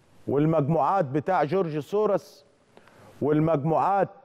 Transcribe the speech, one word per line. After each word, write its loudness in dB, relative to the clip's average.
والمجموعات 0
بتاع -2
جورج -2
سورس -4
والمجموعات 0